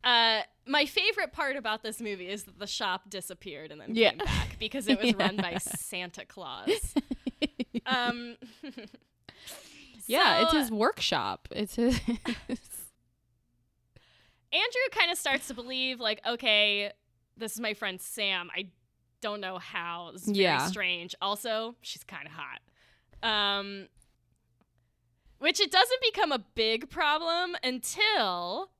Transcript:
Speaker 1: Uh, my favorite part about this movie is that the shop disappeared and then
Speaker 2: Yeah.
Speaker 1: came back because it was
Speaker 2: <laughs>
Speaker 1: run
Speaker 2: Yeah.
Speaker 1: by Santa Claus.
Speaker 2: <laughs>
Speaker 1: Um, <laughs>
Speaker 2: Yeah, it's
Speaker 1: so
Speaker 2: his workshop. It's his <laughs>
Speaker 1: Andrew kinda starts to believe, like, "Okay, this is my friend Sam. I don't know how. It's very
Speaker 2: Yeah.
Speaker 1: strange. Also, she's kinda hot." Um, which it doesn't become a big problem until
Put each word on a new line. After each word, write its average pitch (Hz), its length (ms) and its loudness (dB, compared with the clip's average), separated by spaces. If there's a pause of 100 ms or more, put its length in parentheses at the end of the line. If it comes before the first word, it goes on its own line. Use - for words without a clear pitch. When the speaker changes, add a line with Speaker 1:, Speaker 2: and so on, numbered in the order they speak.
Speaker 1:
Uh, 226 380 6 (240)
my 285 180 4
favorite 370 480 0
part 285 240 -2
about 220 260 -4
this 214 160 -8
movie 196 300 -6
is 202 160 -8
that - 140 -20
the 202 80 -8
shop 196 420 -4
disappeared 165 640 -12
and 151 80 -16
then 220 140 -8
Speaker 2:
Yeah. 226 160 8
Speaker 1:
came - 80 -8
back - 400 0
because 240 280 -4
it 269 140 4
was 233 140 4
Speaker 2:
<laughs> - 0 -
Speaker 1:
run 190 220 4
Speaker 2:
Yeah. 196 60 0 (100)
Speaker 1:
by 175 60 -4
Santa - 680 -8
Claus. 175 720 -4
Speaker 2:
<laughs> - 880 -6
Speaker 1:
Um, 240 500 0 (260)
<laughs> 277 140 -14 (1300)
Speaker 2:
Yeah, 302 360 6
it's 320 100 6
Speaker 1:
so 311 60 6
Speaker 2:
his 247 120 0
workshop. 202 840 0
It's - 240 -4
his 240 280 4
<laughs> - 40 0 (2500)
Speaker 1:
Andrew 480 420 0
kinda 359 220 2
starts 269 340 -2
to 254 60 -8
believe, 254 460 -4
like, 214 260 -2
"Okay, 208 640 2 (460)
this 214 160 -8
is 220 80 -10
my 214 140 -2
friend 190 260 -6
Sam. 190 560 -4
I 190 120 -6 (520)
don't 208 220 -4
know 185 160 -6
how. 170 560 -8
It's 180 100 -14
very 202 140 2
Speaker 2:
Yeah. 156 280 6
Speaker 1:
strange. 180 540 -2
Also, 220 600 -2
she's - 220 -12
kinda 151 260 -14
hot." 143 300 -12 (640)
Um, 202 680 0 (1500)
which 359 220 2
it 349 100 4
doesn't 480 320 4
become 427 300 2
a 254 60 2
big 226 500 -2
problem 339 720 0
until 254 1160 0